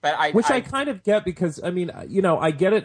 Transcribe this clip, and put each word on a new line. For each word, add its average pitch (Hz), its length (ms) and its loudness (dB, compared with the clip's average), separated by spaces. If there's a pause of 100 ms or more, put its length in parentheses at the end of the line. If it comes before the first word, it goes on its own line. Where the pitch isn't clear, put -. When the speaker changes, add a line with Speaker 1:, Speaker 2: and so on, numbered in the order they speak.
Speaker 1:
But 147 160 0
I, 151 140 0
Speaker 2:
Which 214 180 2
I 262 60 2
Speaker 1:
I 254 60 0
Speaker 2:
kind 277 280 -4
of 202 140 -8
get 208 200 2
because, 175 400 -4
I 175 60 -4
mean, 175 220 -4 (160)
you 175 140 0
know, 165 180 4
I 160 120 2
get 185 220 2
it. 214 120 2